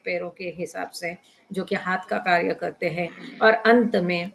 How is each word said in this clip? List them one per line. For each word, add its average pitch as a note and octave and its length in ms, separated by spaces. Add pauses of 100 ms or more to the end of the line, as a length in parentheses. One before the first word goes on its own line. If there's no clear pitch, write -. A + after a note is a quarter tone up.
पैरों F3 260
के F#3 140
हिसाब F3 460
से, F3 260 (360)
जो F#3+ 120
कि G3+ 100
हाथ F#3 240 (100)
का A3 100
कार्य F3+ 360
करते E3+ 320
हैं, E3+ 520
और A3 140
अंत A3+ 440
में F3 380